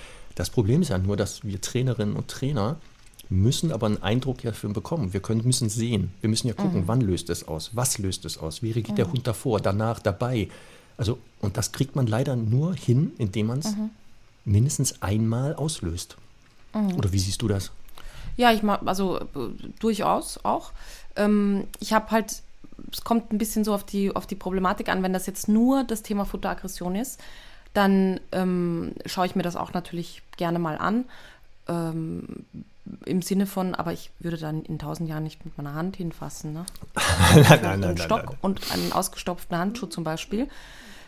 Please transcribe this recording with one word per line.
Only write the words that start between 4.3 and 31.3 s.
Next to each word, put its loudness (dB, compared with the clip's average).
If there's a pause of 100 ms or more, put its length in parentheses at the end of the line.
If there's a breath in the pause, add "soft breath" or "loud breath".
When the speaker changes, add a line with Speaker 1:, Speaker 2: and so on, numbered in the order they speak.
Speaker 1:
dafür -4
bekommen. -2
Wir 0
können, 0
müssen 2
sehen. 0
Wir 2
müssen 0
ja 0
gucken, 2
Speaker 2:
Mhm. 0
Speaker 1:
wann 4
löst 2
es -4
aus? -6
Was 0
löst -4
es -8
aus? -6
Wie -2
reagiert 0
der 4
Speaker 2:
Mhm. -4
Speaker 1:
Hund -2
davor, 0
danach, 0
dabei? 0 (480 loud breath)
Also, 0 (220)
und -2
das -4
kriegt -2
man 4
leider 2
nur 2
hin, 2
indem 0
man's -2
Speaker 2:
Mhm. -2 (540)
Speaker 1:
mindestens 2
einmal 2
auslöst. -4 (560)
Speaker 2:
Mhm. 0
Speaker 1:
Oder 2
wie 4
siehst 0
du 2
das? 0 (640 loud breath)
Speaker 2:
Ja, 8
ich 4
mag, 2
also, 0
äh, -4 (560)
durchaus 0
auch. 0 (460 loud breath)
Ähm, 4 (160)
ich -2
hab 2
halt, 0 (500)
es -8
kommt 0
ein 2
bisschen 0
so 2
auf -4
die, 0
auf -2
die -8
Problematik 0
an, 2
wenn 0
das -2
jetzt -4
nur 6
das -4
Thema -2
Futteraggression -4
ist, -4 (560 loud breath)
dann, 6 (120)
ähm, 0 (140)
schaue 0
ich -4
mir 2
das -4
auch -4
natürlich -6 (140)
gerne 0
mal -2
an. 0 (640 loud breath)